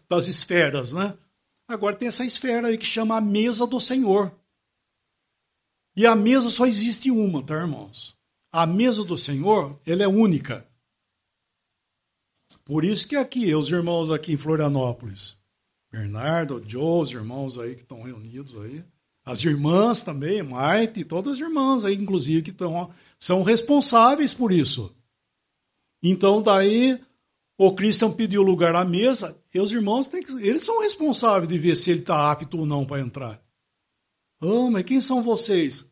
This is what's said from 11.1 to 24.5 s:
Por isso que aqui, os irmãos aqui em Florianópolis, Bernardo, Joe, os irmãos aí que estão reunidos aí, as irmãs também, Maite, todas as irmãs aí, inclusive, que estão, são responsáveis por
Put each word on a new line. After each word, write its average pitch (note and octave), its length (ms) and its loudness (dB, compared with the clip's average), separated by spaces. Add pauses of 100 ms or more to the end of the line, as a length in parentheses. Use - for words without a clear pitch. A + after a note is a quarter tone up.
Por D3+ 180 -2
isso G3+ 240 0
que D4 100 -4
aqui, B3 380 0
os D#3 140 0
irmãos E3+ 420 -2
aqui D#3 220 -4
em C#3+ 60 -4
Florianópolis, C#3 1000 -4 (540)
Bernardo, A#2+ 760 -6
Joe, D#3 360 0
os C#3+ 80 -4
irmãos B2 480 -10
aí A#2+ 160 -10
que A#2+ 80 -20
estão A#2 200 -20
reunidos A#2+ 560 -18
aí, B2 240 -14 (400)
as B2 220 -8
irmãs E3 580 2
também, E3 400 -4
Maite, E3 600 0
todas F#3+ 300 -6
as B3+ 80 -8
irmãs C4+ 420 0
aí, G3 100 0
inclusive, F3+ 460 0
que D#3+ 100 -8
estão, F3 400 -6 (300)
são F#3 220 2
responsáveis A#3+ 880 4
por A#3 200 0